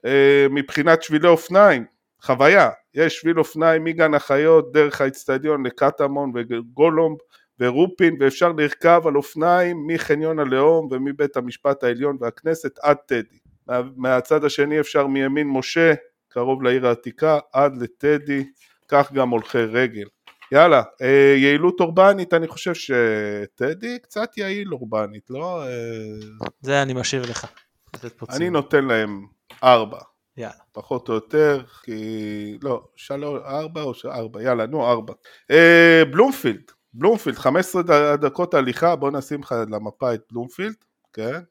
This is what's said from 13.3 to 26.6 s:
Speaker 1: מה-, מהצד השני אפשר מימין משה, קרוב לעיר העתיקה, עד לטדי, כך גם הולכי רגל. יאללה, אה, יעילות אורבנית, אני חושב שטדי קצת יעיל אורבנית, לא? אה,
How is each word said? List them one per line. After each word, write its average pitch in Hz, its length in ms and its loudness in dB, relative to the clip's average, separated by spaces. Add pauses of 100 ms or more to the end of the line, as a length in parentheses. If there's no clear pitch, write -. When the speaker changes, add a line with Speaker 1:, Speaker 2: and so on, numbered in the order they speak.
Speaker 1:
מה-, 123 140 -4 (160)
מהצד 127 480 0
השני 147 360 0
אפשר 139 260 0
מימין 135 420 -2
משה, 151 460 0 (340)
קרוב 131 340 -4
לעיר 127 240 0
העתיקה, 123 520 -2 (140)
עד 135 240 2
לטדי, 143 680 -4 (440)
כך 139 240 2
גם 131 160 0
הולכי 117 300 -4
רגל. 113 480 -4 (460)
יאללה, 147 300 6 (200)
אה, 139 340 6
יעילות 147 440 2
אורבנית, 185 540 2
אני 165 140 -2
חושב 170 260 -8
שטדי 123 1300 -4
קצת 220 360 -10
יעיל 196 340 -8
אורבנית, 110 580 -8
לא? 165 320 -10
אה, 131 60 -12 (920)